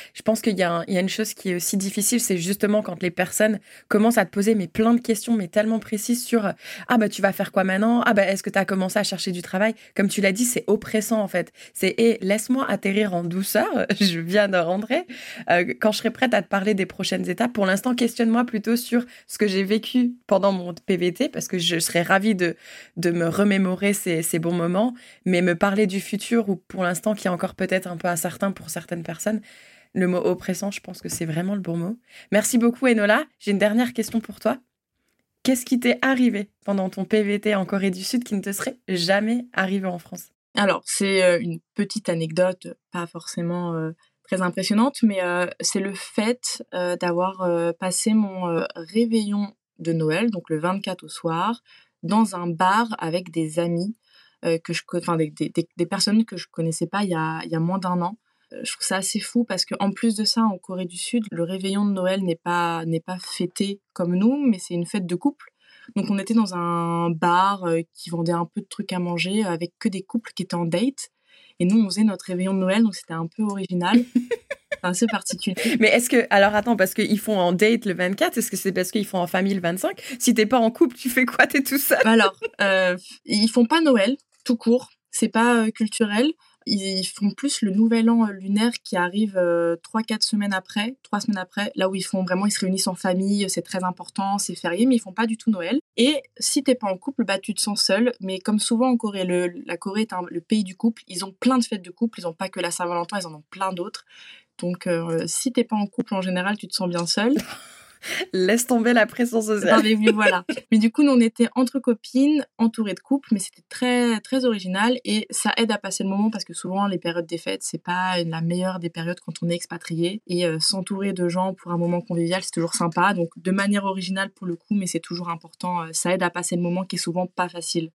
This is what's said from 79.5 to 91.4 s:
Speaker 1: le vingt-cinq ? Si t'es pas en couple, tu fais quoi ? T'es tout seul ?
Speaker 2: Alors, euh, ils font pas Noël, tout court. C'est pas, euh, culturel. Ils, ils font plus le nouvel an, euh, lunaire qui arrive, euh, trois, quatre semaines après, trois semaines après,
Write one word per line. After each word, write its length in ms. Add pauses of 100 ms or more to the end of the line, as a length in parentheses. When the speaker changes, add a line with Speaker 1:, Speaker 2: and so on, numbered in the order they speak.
Speaker 1:
le 60
vingt-cinq ? 420 (160)
Si 160
t'es 100
pas 140
en 120
couple, 260
tu 120
fais 160
quoi ? 220
T'es 160
tout 160
seul ? 260
Speaker 2:
Alors, 340 (220)
euh, 360 (280)
ils 240
font 160
pas 160
Noël, 360 (280)
tout 120
court. 340 (200)
C'est 180
pas, 360
euh, 60
culturel. 600 (360)
Ils, 320
ils 60
font 260
plus 320
le 80
nouvel 400
an, 160
euh, 60
lunaire 400 (120)
qui 120
arrive, 420
euh, 440
trois, 200
quatre 220
semaines 280
après, 500
trois 180
semaines 180
après, 360